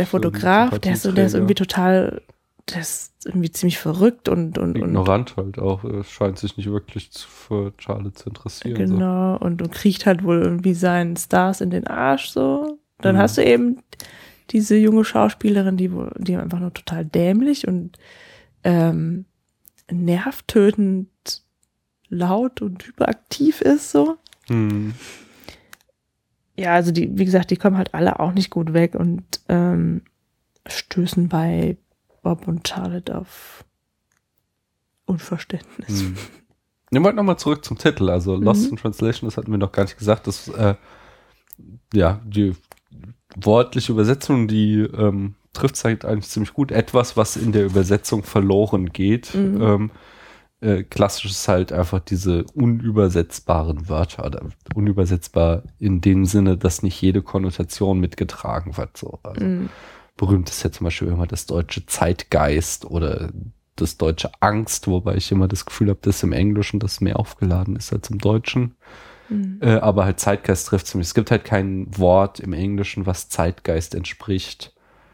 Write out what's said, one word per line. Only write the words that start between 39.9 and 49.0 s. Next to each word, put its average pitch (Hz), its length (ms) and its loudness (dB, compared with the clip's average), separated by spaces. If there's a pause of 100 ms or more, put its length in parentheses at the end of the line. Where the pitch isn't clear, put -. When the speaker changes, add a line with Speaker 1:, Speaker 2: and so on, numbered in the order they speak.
Speaker 1:
gesagt, 107 280 0
das, - 220 -8
äh, 104 260 2 (1200)
ja, 98 340 2
die 101 280 0 (840)
wortliche 117 560 2
Übersetzung, 117 560 2
die, 107 320 2
ähm, 101 540 0 (180)
trifft's - 320 -2
halt 113 200 -2
eigentlich 107 260 -4
ziemlich 104 240 -4
gut. 135 180 -4
Etwas, 120 440 0
was 110 200 0
in 113 160 -2
der 104 140 4
Übersetzung 98 560 2
verloren 98 720 2
geht. 104 420 0